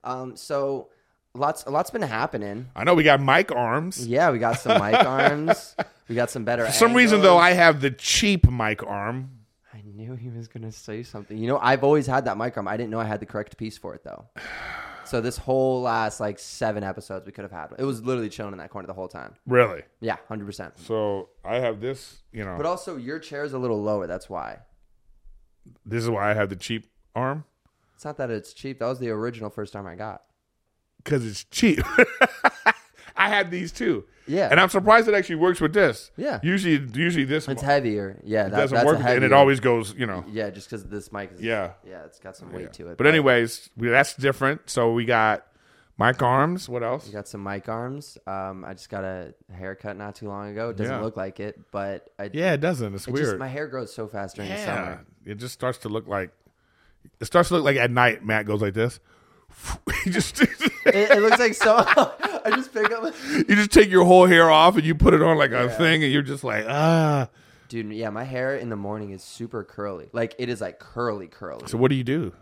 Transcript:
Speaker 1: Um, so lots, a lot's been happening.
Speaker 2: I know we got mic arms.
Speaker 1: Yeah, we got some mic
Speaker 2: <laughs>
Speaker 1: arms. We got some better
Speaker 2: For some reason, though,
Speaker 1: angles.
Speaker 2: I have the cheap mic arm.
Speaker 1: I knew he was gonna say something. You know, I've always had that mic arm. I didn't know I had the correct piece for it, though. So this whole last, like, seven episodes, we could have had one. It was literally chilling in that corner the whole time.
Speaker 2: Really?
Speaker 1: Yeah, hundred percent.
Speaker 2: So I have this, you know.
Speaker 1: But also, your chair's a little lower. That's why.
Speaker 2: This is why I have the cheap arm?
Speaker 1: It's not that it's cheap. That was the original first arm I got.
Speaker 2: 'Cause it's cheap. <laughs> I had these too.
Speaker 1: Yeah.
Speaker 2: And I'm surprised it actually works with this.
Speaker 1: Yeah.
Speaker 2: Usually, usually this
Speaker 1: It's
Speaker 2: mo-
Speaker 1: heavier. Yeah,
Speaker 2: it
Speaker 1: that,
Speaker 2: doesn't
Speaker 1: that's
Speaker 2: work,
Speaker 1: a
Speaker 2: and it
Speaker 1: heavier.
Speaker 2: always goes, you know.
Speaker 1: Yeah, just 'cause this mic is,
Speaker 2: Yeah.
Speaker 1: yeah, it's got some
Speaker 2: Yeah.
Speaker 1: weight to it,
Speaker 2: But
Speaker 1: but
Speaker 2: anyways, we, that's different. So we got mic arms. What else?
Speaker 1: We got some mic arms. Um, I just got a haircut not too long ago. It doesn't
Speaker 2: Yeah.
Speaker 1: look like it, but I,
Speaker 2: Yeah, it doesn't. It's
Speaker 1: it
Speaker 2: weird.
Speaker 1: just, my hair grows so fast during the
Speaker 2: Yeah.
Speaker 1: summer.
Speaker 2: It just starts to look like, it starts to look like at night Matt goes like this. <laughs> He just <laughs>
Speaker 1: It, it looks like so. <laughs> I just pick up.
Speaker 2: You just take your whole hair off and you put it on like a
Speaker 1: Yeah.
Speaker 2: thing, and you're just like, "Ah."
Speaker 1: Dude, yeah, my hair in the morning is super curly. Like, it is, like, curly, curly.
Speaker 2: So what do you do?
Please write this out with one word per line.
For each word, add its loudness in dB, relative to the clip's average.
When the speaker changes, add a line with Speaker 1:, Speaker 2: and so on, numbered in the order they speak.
Speaker 1:
Um, -10
so -6
lots, -4
a -10
lot's -2
been -6
happening. -6
Speaker 2:
I -6
know 4
we 4
got 6
mic 2
arms. -4
Speaker 1:
Yeah, 2
we -2
got 0
some 2
mic 0
Speaker 2:
<laughs> 6
Speaker 1:
arms. 0
We -6
got 0
some -8
better -2
Speaker 2:
For -2
some 4
reason, 6
though, 10
Speaker 1:
angles. 8
Speaker 2:
I 8
have 6
the 2
cheap 4
mic -2
arm. -6
Speaker 1:
I -20
knew -16
he -14
was -14
gonna -14
say -12
something. -16
You -4
know, 0
I've 2
always 4
had 0
that -2
mic -6
arm. -6
I -4
didn't -6
know -4
I -4
had -6
the -14
correct -10
piece -12
for -16
it, -20
though. -18
So -2
this -4
whole 0
last, -4
like, -6
seven -6
episodes, -10
we -18
could -18
have -14
had -14
one. -14
It -4
was -6
literally -4
chilling -12
in -16
that -18
corner -16
the -14
whole -12
time. -18
Speaker 2:
Really? 2
Speaker 1:
Yeah, -4
hundred -10
percent. -16
Speaker 2:
So -4
I -4
have -4
this, -10
you -10
know. -8
Speaker 1:
But -4
also, -6
your -10
chair's -10
a -6
little -2
lower. -2
That's -10
why. -10
Speaker 2:
This -6
is -2
why 0
I 2
have -2
the -10
cheap -10
arm? -6
Speaker 1:
It's -20
not -12
that -6
it's -8
cheap. -14
That -4
was -6
the -6
original -6
first -12
arm -12
I -16
got. -12
Speaker 2:
'Cause -2
it's -12
cheap. 2
<laughs> 0
I 2
had 0
these -8
too. -2
Speaker 1:
Yeah. 0
Speaker 2:
And 6
I'm 6
surprised 4
it 2
actually -2
works 2
with 0
this. 2
Speaker 1:
Yeah. -4
Speaker 2:
Usually, 0
usually 0
this -4
Speaker 1:
It's -6
Speaker 2:
mo- -6
Speaker 1:
heavier. -2
Yeah, -2
Speaker 2:
it -6
Speaker 1:
that, -4
Speaker 2:
doesn't 0
Speaker 1:
that's 4
Speaker 2:
work, 4
Speaker 1:
a -2
Speaker 2:
and 0
it 2
Speaker 1:
heavier. 4
Speaker 2:
always 6
goes, 0
you -4
know. -8
Speaker 1:
Yeah, -6
just -18
'cause -12
this -14
mic -12
is, -20
Speaker 2:
Yeah. -4
Speaker 1:
yeah, -20
it's -20
got -18
some -20
Speaker 2:
Yeah. -14
Speaker 1:
weight -14
to -18
it, -16
Speaker 2:
But -16
Speaker 1:
but 4
Speaker 2:
anyways, 4
we, -4
that's 4
different. -2
So 2
we -2
got 2
mic 2
arms. 0
What -6
else? -6
Speaker 1:
We -18
got -12
some -14
mic -10
arms. -10
Um, -10
I -14
just -20
got -8
a -10
haircut -12
not -14
too -14
long -12
ago. -8
It -12
doesn't -6
Speaker 2:
Yeah. -6
Speaker 1:
look -8
like -10
it, -12
but -10
I, -10
Speaker 2:
Yeah, -2
it -2
doesn't. -4
It's -12
Speaker 1:
it -6
Speaker 2:
weird. -2
Speaker 1:
just, -2
my -10
hair -8
grows -12
so -12
fast -12
during -10
the -8
Speaker 2:
Yeah. -10
Speaker 1:
summer. -8
Speaker 2:
It -14
just -12
starts -6
to -12
look -8
like, -6
it -10
starts 2
to 2
look 2
like 2
at 2
night 2
Matt -2
goes -2
like -2
this. -2
<laughs> -8
He 0
just -2
<laughs> 0
Speaker 1:
It, 4
it 8
looks 6
like 4
so. 4
<laughs> 4
I 2
just -4
pick 0
up. -6
Speaker 2:
You 2
just 2
take 10
your 8
whole 10
hair 8
off 8
and 2
you 2
put 6
it 6
on 4
like 2
a 0
Speaker 1:
Yeah. 0
Speaker 2:
thing, 2
and 2
you're 2
just -8
like, -4
"Ah." 2
Speaker 1:
Dude, -8
yeah, -6
my -8
hair -4
in -8
the -6
morning -8
is -16
super -12
curly. -12
Like, -4
it -6
is, -6
like, -10
curly, -8
curly. -14
Speaker 2:
So -6
what 4
do 0
you -2
do? -4